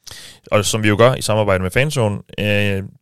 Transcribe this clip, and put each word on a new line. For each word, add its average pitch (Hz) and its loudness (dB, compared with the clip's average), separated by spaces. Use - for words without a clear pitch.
Og 104 2
som 110 -2
vi 107 2
jo 104 2
gør 120 6
i - -8
samarbejde 101 0
med 92 -4
Fanzone, 127 -2
øh, 101 -2